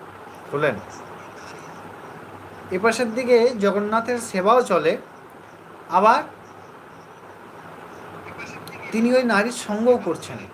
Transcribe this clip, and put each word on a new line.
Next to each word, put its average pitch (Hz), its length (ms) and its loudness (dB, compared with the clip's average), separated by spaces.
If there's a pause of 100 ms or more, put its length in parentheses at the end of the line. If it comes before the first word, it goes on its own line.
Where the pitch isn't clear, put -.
(540)
হলেন। 143 220 2 (2000)
এপাশের 226 440 2
দিকে 240 340 6 (100)
জগন্নাথের 208 600 2
সেবাও 220 420 4
চলে, 175 360 2 (920)
আবার 220 340 6 (2750)
তিনি 233 220 4
ওই 254 100 6
নারীর 220 280 4
সঙ্গও 233 460 2
করছেন। 147 400 -4 (160)